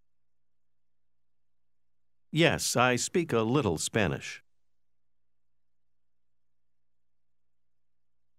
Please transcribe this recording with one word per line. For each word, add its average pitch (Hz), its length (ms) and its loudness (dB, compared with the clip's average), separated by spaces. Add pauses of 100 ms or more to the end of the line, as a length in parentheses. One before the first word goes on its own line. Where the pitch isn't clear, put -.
(2250)
Yes, 143 440 2
I 123 200 4
speak 160 360 -4
a 113 100 2
little 113 340 0
Spanish. - 640 -4 (4000)